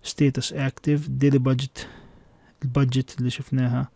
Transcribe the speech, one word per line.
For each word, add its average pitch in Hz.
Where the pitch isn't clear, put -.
ستيتس -
اكتيف، 147
ديلي 139
بادجت، 131
البادجت 131
اللي 123
شفناها. 127